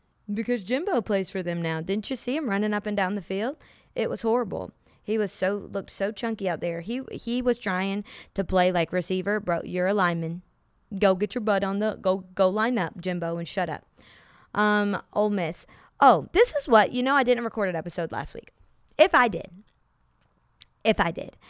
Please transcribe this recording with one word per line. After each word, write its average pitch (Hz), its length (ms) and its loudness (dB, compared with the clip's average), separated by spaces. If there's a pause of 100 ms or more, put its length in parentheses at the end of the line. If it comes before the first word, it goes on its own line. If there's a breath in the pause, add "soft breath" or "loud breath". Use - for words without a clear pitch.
(320)
Because 226 300 -2
Jimbo 262 400 0
plays 190 280 -2
for 190 120 -6
them 170 180 -2
now. 160 200 -2
Didn't 196 280 -4
you 269 60 -4
see 247 220 -4
him 311 120 -2
running 208 240 0
up 208 140 -4
and 208 100 -4
down 196 200 0
the 190 60 -6
field? 208 340 -6 (380 soft breath)
It 220 140 0
was - 140 -6
horrible. 226 500 -2 (300 soft breath)
He 214 160 -2
was 202 140 -2
so, 190 400 -2
looked 196 180 -6
so 202 220 -4
chunky 214 360 -4
out 170 120 -2
there. 170 200 -4
He, 233 300 -6
he 240 320 -4
was 240 160 2
trying 196 460 -2 (300 loud breath)
to 196 100 0
play 180 260 4
like 170 220 0
receiver. 185 480 -2
"Bro, 175 240 -2
you're 180 240 -2
a 202 40 2
lineman. 170 500 0 (560)
Go 190 180 4
get 196 180 -4
your 233 80 -2
butt 202 220 0
on 196 160 -2
the, 214 200 -2
go, 190 180 0 (180)
go 190 120 4
line 220 300 0
up, 175 220 -4
Jimbo, 170 360 -2
and 170 120 -6
shut 175 200 -2
up." - 160 -8 (680 loud breath)
Um, 208 480 2 (100)
Ole 214 180 2
Miss. 180 360 -4 (340 loud breath)
Oh, 220 320 8
this 480 220 4
is 587 140 -4
what, 220 240 6
you 247 100 -2
know, 277 140 2
I 262 80 4
didn't 233 200 2
record 208 240 -2
an 175 80 -2
episode 165 360 -6
last 143 200 -8
week. - 200 -18 (440)
If 339 200 6
I 247 100 6
did, 180 240 -6 (1300)
if 220 160 2
I 170 100 0
did, - 260 -10 (140 loud breath)